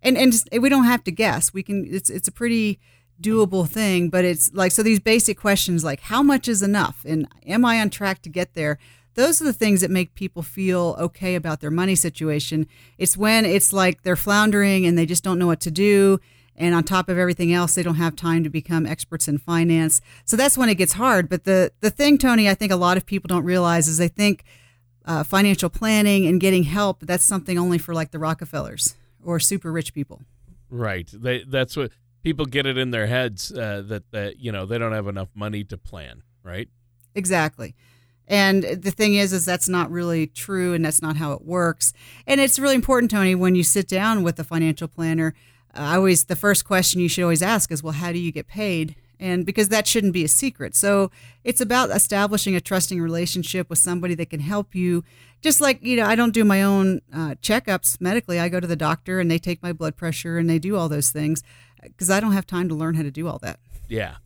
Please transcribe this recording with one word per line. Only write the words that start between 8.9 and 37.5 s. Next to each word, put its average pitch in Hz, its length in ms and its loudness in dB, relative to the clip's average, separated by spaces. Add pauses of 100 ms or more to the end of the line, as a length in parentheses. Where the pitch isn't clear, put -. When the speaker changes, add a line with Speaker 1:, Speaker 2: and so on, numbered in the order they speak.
Speaker 1:
Those 311 260 4
are 311 40 -2
the 277 60 2
things 208 300 2
that 185 80 0
make 185 240 -2
people 180 300 -10
feel 180 560 -2
okay 180 340 -4
about 160 260 -4
their 151 120 -6
money 180 240 2
situation. 156 720 -2 (320)
It's - 180 2
when 220 280 4
it's 190 280 2
like 185 300 0
they're 180 120 2
floundering 202 720 2
and 170 100 4
they 165 120 2
just 170 160 -2
don't 180 160 0
know 175 80 2
what 165 140 0
to 170 100 -6
do. 196 480 4 (360)
And 170 200 2
on 170 80 2
top 185 240 -2
of 180 100 -2
everything 175 360 0
else, 175 220 0
they 180 80 -2
don't 170 120 -2
have 160 220 -2
time 165 260 0
to 156 60 -4
become 160 360 -2
experts - 440 -6
in 147 80 -2
finance. 165 640 2 (240)
So 233 100 0
that's 269 220 2
when 254 100 2
it 208 80 4
gets 175 180 0
hard. 196 360 2
But 175 160 -4
the, 185 340 4
the 214 100 2
thing, 285 280 4
Tony, 233 320 4
I 196 40 4
think 196 180 -2
a 185 40 4
lot 180 220 4
of 180 80 -2
people 185 240 -6
don't 175 160 0
realize 170 420 2
is 160 100 0
they 170 120 2
think, 208 340 0 (640)
uh, 156 180 -4
financial 196 460 2
planning 208 560 2
and 175 140 2
getting 185 240 4
help, 190 380 -2
that's 175 220 -2
something 180 340 -2
only 175 200 0
for, 170 160 -6
like, 160 180 -4
the 156 80 -12
Rockefellers 156 760 -6 (280)
or 170 160 -4
super 175 320 -2
rich 160 220 -6
people. - 280 -10 (480)
Speaker 2:
Right. 104 440 -6
They, 120 340 -4
that's 131 300 -2
what 131 140 -4 (320)
people 156 220 -2
get 135 200 -2
it 131 120 -2
in 131 140 -2
their 110 160 -2
heads, 120 460 -4
uh, 107 340 -8
that, 107 240 -10
that, 101 280 -8
you 120 120 -8
know, 98 140 -8
they 117 120 -6
don't 113 140 -4
have 104 160 -6
enough 98 260 -8
money 104 300 -8
to 101 140 -14
plan, 65 460 -18 (200)
right? 90 240 -12 (480)
Speaker 1:
Exactly. 180 580 -4 (540)